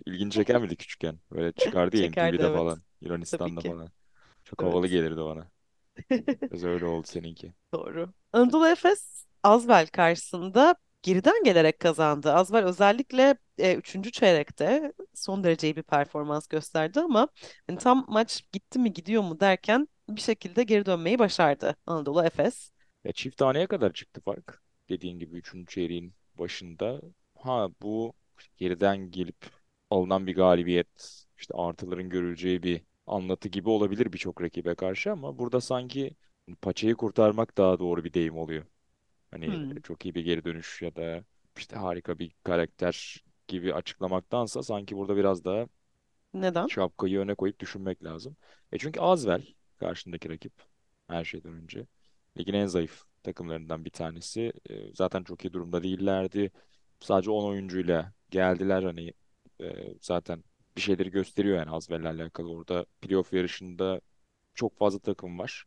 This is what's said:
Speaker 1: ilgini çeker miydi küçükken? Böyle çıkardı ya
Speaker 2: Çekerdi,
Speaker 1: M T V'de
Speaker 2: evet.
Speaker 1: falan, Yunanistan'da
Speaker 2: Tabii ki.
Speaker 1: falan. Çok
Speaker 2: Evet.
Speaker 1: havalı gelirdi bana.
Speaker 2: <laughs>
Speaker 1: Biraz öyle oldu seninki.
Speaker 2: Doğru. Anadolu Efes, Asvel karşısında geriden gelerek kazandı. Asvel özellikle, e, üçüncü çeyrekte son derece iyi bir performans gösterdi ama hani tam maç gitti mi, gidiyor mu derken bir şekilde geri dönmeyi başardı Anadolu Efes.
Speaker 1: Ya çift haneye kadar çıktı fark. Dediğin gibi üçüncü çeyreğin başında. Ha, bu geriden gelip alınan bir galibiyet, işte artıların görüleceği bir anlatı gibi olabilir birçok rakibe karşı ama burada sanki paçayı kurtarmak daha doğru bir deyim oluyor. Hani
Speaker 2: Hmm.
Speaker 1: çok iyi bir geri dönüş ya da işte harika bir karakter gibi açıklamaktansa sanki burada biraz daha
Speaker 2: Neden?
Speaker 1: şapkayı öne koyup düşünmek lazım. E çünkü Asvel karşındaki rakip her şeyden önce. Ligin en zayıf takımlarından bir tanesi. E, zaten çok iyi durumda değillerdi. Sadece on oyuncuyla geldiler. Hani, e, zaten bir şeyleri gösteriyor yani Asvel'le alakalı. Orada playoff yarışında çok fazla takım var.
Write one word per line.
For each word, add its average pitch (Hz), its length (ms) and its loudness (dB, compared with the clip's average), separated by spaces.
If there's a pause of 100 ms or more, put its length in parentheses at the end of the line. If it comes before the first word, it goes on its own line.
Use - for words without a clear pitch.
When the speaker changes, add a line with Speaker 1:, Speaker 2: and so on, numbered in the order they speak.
Speaker 1:
ilgini 92 240 -4
çeker 107 300 4
miydi 87 160 -6
küçükken? - 420 -8 (120)
Böyle 82 220 -2
çıkardı 92 440 2
ya 101 100 4
Speaker 2:
Çekerdi, 85 300 0
Speaker 1:
M - 20 0
T - 40 2
V'de - 60 4
Speaker 2:
evet. 151 80 0
Speaker 1:
falan, 82 260 -2 (180)
Yunanistan'da 85 600 -6
Speaker 2:
Tabii - 20 -10
ki. 87 80 -6
Speaker 1:
falan. 85 220 -12 (520)
Çok - 180 -10
Speaker 2:
Evet. 90 100 0
Speaker 1:
havalı 90 160 2
gelirdi 80 360 0
bana. 80 260 -10 (460)
Speaker 2:
<laughs> 247 540 -4
Speaker 1:
Biraz 87 140 -8
öyle 87 220 0
oldu 82 200 -4
seninki. 85 480 -12 (200)
Speaker 2:
Doğru. 170 380 -6 (200)
Anadolu 247 360 6
Efes, - 580 0 (160)
Asvel 214 440 8
karşısında 185 880 4 (280)
geriden 285 420 4
gelerek 165 360 8
kazandı. 151 520 2
Asvel 190 320 6
özellikle, 233 720 4 (220)
e, 185 180 4
üçüncü 190 360 -8
çeyrekte 185 800 4 (220)
son 196 300 -6
derece 165 240 4
iyi 151 80 -2
bir 160 60 -10
performans 147 640 -2
gösterdi 160 520 -2
ama 294 280 4 (380)
hani 180 120 -6
tam 262 300 4
maç 214 440 -2
gitti - 260 -6
mi, 233 140 2
gidiyor 202 300 0
mu 165 180 -4
derken 214 480 4 (200)
bir 214 120 -8
şekilde 214 440 -2
geri 208 220 4
dönmeyi 185 320 2
başardı 175 580 2 (100)
Anadolu 160 380 0
Efes. 165 460 0 (340)
Speaker 1:
Ya - 80 -6
çift - 280 -6
haneye 139 260 4
kadar 127 260 0
çıktı - 280 -16
fark. - 420 -10 (260)
Dediğin 90 300 -8
gibi 85 180 -12
üçüncü 87 380 -16
çeyreğin 87 400 -6 (240)
başında. 90 640 -8 (380)
Ha, 123 300 -2 (140)
bu 110 320 -6 (420)
geriden 92 540 -2
gelip 90 260 -8 (540)
alınan 95 360 2
bir 92 100 -4
galibiyet, 87 880 2 (140)
işte - 180 -14
artıların 90 520 -6
görüleceği 90 540 -2
bir 87 200 -2 (240)
anlatı 92 420 -4
gibi 92 200 -4
olabilir 104 440 2
birçok 92 300 -8
rakibe 87 320 -4
karşı 95 380 -4
ama 139 260 -10
burada 123 220 0
sanki 135 560 -6 (460)
paçayı 110 320 2
kurtarmak 110 640 2
daha 92 200 6
doğru 85 260 -2
bir 82 80 -8
deyim 80 260 0
oluyor. 78 260 -8 (640)
Hani 80 160 -10
Speaker 2:
Hmm. 151 360 -6
Speaker 1:
çok - 240 -14
iyi 85 80 -8
bir 85 100 -6
geri 82 200 -2
dönüş 82 380 -10
ya 82 140 -8
da 82 280 -8 (340)
işte - 180 -16
harika 90 420 -6
bir 85 140 -10 (120)
karakter - 800 -4 (240)
gibi 90 260 -6
açıklamaktansa 95 880 -6
sanki 101 340 -8
burada 98 200 -2
biraz 98 280 2
daha 104 220 -4 (680)
Speaker 2:
Neden? 185 340 -2
Speaker 1:
şapkayı 95 500 -2
öne 98 160 -2
koyup 98 260 -4
düşünmek 95 440 -10
lazım. 80 320 -14 (360)
E 104 60 -6
çünkü 160 220 -8
Asvel 151 460 2 (300)
karşındaki 85 520 -10
rakip 82 240 -12 (560)
her 85 160 -6
şeyden 85 280 -14
önce. 82 340 -16 (520)
Ligin 95 160 -6
en 101 120 0
zayıf 85 360 -4 (200)
takımlarından 80 640 -10
bir 82 60 -12
tanesi. 82 640 -8 (180)
E, 52 240 -16
zaten 92 300 -2
çok 87 200 -16
iyi 90 80 -6
durumda 87 300 -6
değillerdi. 95 680 -2 (500)
Sadece 95 300 0
on 104 200 -2
oyuncuyla 92 640 -2 (180)
geldiler. 92 520 2
Hani, 85 300 -8 (480)
e, - 420 -12
zaten 87 420 -6 (320)
bir - 40 -8
şeyleri 92 300 0
gösteriyor 98 480 0
yani 78 120 -6
Asvel'le 80 360 -6
alakalı. 82 460 -8
Orada 85 340 -6 (140)
playoff 95 320 0
yarışında 92 680 -4 (540)
çok - 240 -6
fazla 101 200 0
takım 90 400 -8
var. - 280 -12